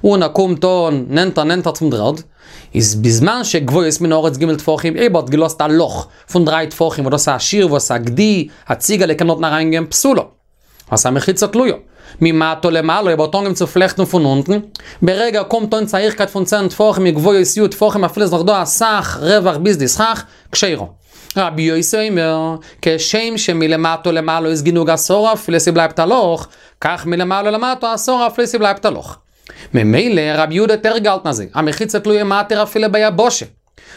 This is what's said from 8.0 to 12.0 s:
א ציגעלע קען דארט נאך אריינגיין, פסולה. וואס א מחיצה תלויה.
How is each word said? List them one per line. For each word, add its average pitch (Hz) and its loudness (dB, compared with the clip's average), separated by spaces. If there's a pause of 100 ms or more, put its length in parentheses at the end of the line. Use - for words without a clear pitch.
א 127 -2
ציגעלע 185 0
קען 165 0
דארט 165 0
נאך 160 -2
אריינגיין, 160 0
פסולה. 254 0 (680)
וואס 110 0
א 127 0
מחיצה 185 0
תלויה. 220 0 (460)